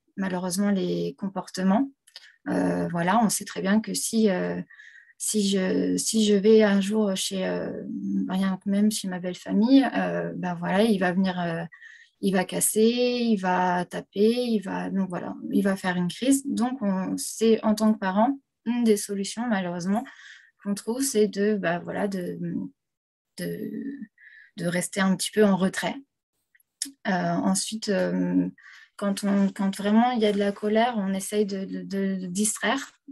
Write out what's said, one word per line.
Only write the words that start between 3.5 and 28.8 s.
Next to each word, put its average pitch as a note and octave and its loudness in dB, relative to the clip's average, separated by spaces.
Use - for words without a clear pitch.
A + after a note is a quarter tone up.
bien G3 2
que G3 -6
si, A3 2
euh, F3+ -2
si G3+ 0
je, F#3 0
si A3 0
je G#3 4
vais A3 8
un G3+ 4
jour G3+ 0
chez, F#3 -4
euh, F3+ -4
rien F#3+ 0
que G3+ -4
même G#3 4
chez G3 -4
ma F#3 -6
belle F3+ -6
famille, A#3+ 4
euh, F3 -2
ben F3 -4
voilà, F3 2
il G#3+ 4
va F3+ 2
venir, F3+ 0
euh, E3+ -4
il F#3+ 0
va F#3 2
casser, F3+ 0
il A#3+ 2
va F3+ 2
taper, G3 0
il A#3+ 0
va, F#3 -6
donc F#3 -2
voilà, F3 -8
il G3+ 4
va G3 2
faire F#3 -2
une F3+ 0
crise. C4+ 0
Donc, A#3+ -2
on, F#3+ -2
c'est - 0
en G#3+ 2
tant A3 4
que G#3+ -8
parent, G#3+ 2
une A#3+ 0
des G#3+ 6
solutions, G3+ -6
malheureusement, F#3+ -2
qu'on G3+ -4
trouve, A#3 -6
c'est A3 2
de, G3+ 0
bah, F3 -2
voilà, F3 -4
de, F3 -6
de, F3 -8
de E3+ -4
rester F3 -4
un F#3+ 4
petit - -6
peu G#3+ 4
en G3 4
retrait. F3+ -2
Euh, G#3 2
ensuite, F#3+ -2
euh, F3+ 0